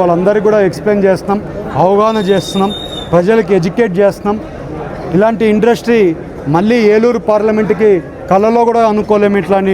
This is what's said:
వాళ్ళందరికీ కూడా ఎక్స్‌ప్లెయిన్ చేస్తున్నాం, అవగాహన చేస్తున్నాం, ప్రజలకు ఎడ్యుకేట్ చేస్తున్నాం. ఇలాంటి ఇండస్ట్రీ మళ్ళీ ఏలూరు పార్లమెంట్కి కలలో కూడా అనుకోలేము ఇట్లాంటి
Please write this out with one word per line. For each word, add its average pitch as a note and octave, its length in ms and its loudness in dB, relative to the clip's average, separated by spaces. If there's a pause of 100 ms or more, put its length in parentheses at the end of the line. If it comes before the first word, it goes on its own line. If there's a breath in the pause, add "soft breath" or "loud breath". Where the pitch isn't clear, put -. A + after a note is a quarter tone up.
వాళ్ళందరికీ F#3 480 2
కూడా G#3+ 200 2
ఎక్స్‌ప్లెయిన్ G3+ 380 -2
చేస్తున్నాం, G3 340 -2 (440)
అవగాహన G#3 340 2 (120)
చేస్తున్నాం, G3 400 -2 (420)
ప్రజలకు F3+ 460 2
ఎడ్యుకేట్ F3+ 440 0
చేస్తున్నాం. G3+ 360 -2 (760)
ఇలాంటి A3 280 2 (100)
ఇండస్ట్రీ A3+ 460 2 (560)
మళ్ళీ G#3+ 220 2 (160)
ఏలూరు A3+ 360 2
పార్లమెంట్కి G#3+ 600 0 (400)
కలలో A3 380 2
కూడా A#3 240 2
అనుకోలేము G#3 500 0
ఇట్లాంటి F#3+ 320 0